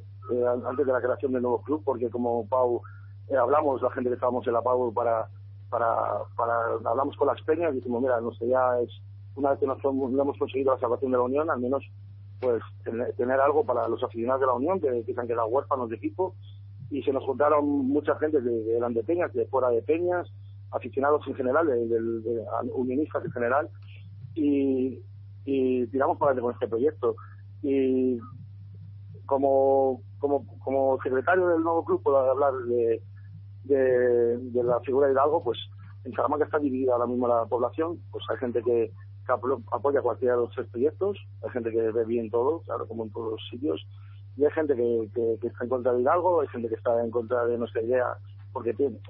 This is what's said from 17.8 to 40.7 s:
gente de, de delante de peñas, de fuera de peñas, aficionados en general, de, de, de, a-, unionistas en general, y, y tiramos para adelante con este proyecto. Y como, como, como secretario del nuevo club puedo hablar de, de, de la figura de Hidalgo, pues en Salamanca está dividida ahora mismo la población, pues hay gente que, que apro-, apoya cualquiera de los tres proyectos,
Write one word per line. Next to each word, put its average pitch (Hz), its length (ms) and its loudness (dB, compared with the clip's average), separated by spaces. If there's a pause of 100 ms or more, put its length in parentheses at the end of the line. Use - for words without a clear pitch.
gente 151 240 2
de, 120 100 0
de 113 260 0
delante 120 240 0
de 107 60 -2
peñas, 170 280 0
de 117 140 0
fuera 127 220 2
de 117 120 4
peñas, 170 500 0 (400)
aficionados 135 560 2
en 135 80 -4
general, 135 320 2
de, 120 180 2
de, 113 360 0
de, 113 220 -2
a-, 110 200 -4 (100)
unionistas 131 520 -2
en - 60 -6
general, 127 380 0 (680)
y, 135 640 0 (420)
y 127 440 2
tiramos 135 300 2
para 147 140 4
adelante 127 100 0
con 120 120 0
este 113 140 -2
proyecto. 113 480 0 (460)
Y 131 580 2 (1080)
como, 135 760 4 (180)
como, 143 260 0 (140)
como 135 420 2
secretario 156 460 4
del 165 160 4
nuevo 165 200 2
club 180 200 2
puedo 139 140 6
hablar 135 360 4 (140)
de, 117 340 2 (640)
de, 123 720 4
de 123 260 0
la 120 180 2
figura 135 260 4
de 135 60 4
Hidalgo, 147 300 4
pues 117 160 -2 (440)
en 123 100 -10
Salamanca 139 320 0
está 151 140 0
dividida 131 340 2
ahora 120 140 2
mismo 123 200 0
la 117 180 4
población, 123 540 -2 (120)
pues 110 180 -10
hay 113 80 -2
gente 123 240 -2
que, 117 300 2 (340)
que 131 60 -2
apro-, 127 400 0
apoya 127 300 2
cualquiera 120 340 2
de 120 60 2
los 110 140 -2
tres 113 140 -6
proyectos, 156 480 -2 (260)